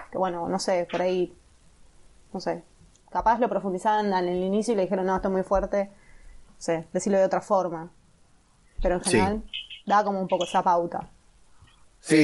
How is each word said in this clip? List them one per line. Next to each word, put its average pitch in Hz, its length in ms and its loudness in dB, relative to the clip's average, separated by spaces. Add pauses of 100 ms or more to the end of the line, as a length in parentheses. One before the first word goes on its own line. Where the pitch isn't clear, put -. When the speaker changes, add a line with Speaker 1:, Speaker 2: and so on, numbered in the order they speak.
(120)
Speaker 1:
que - 60 -6
bueno, 175 300 -2
no 185 120 -2
sé, 175 280 0
por 175 140 -2
ahí, 185 300 0 (1000)
no 190 80 -6
sé, 170 220 -6 (480)
capaz 220 300 2
lo 233 80 2
profundizaban 202 640 0
en 180 160 0
el 180 160 -2
inicio 208 300 0
y - 20 0
le 190 60 2
dijeron, 185 240 0
"No, 190 100 0
esto 190 120 -2
es 190 40 0
muy 185 120 0
fuerte, 196 420 0
no - 720 -20
sé, 165 340 -4
decirlo 196 260 0
de 190 60 6
otra 185 160 2
forma", 175 500 -2 (920)
pero 180 140 2
en 175 80 -4
Speaker 2:
Sí. - 80 -4
Speaker 1:
general 214 300 2 (440)
da 202 160 4
como 196 180 -2
un 185 60 -4
poco 175 180 0
esa 180 200 0
pauta. 175 460 0 (880)
Speaker 2:
Sí, - 240 2